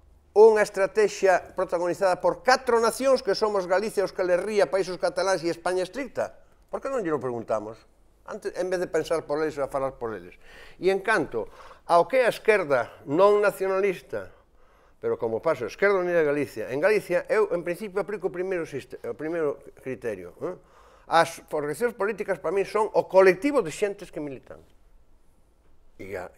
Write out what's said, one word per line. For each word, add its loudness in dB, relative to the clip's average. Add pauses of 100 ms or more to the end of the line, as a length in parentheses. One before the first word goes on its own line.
(340)
unha 10
estrategia 2
protagonizada 0
por 0
catro 2
nacións 2
que 0
somos -2
Galicia, 0
Euskal -2
Herria, 2
Países -2
Cataláns -2
e 0
España -4
estricta? -8 (340)
Por -10
que -8
non -4
lle -4
lo -4
preguntamos? -6 (480)
Antes, -10
en -4
vez -2
de -4
pensar -2
por -4
eles, -4
a -4
falar -6
por -8
eles. -16 (480)
E 2
en 2
canto -2 (400)
ao 4
que 2
é 2
a 2
esquerda 0 (160)
non 4
nacionalista, -4 (720)
pero -2
como -4
paso, -2
Esquerda 0
Unida 0
de 2
Galicia, -4
en -4
Galicia, 0
eu, 0
en -6
principio, -8
aplico -6
o -12
primeiro -4
siste-, -12
o -8
primeiro -4 (240)
criterio, -8
eh? -8 (560)
As 2
formacións -4
políticas, -4
para -4
mí, 2
son 0
o 0
colectivo 6
de -8
xentes -6
que -8
militan. -14 (1400)
E -12
a, -12